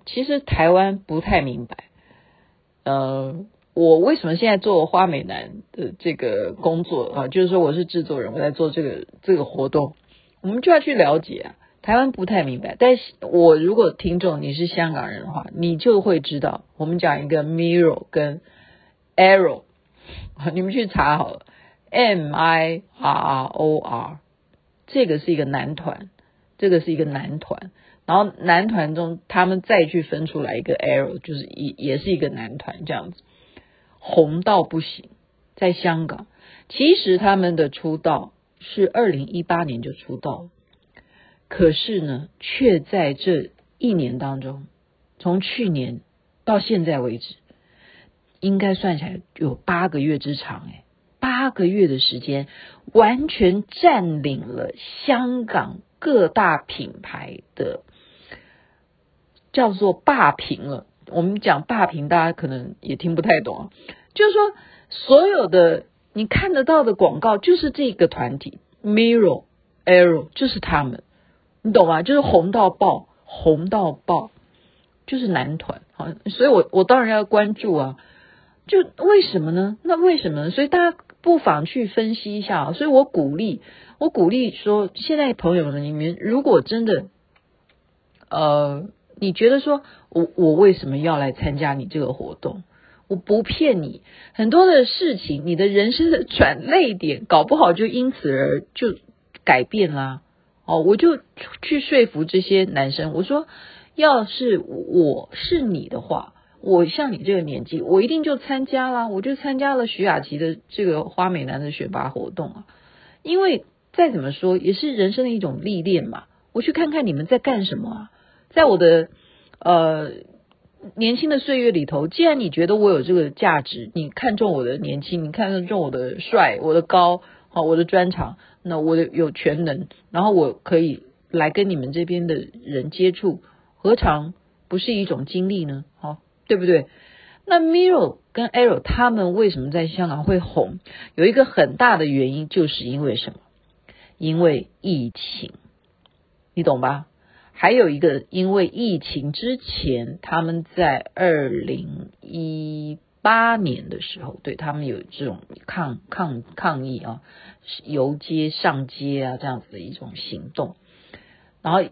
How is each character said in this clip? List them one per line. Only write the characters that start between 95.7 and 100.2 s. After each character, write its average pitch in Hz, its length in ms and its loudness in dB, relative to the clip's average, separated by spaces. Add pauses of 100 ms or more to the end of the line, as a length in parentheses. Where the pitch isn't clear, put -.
生 330 180 2
的 - 140 0
转 - 360 0
捩 269 360 2
点， 151 280 -4
搞 156 200 6
不 - 100 2
好 240 160 4
就 190 140 0
因 247 260 -2
此 - 180 -6
而 139 340 0 (120)
就 233 220 -4 (480)
改 127 180 4
变 180 300 -2
啦。 135 300 -8 (420)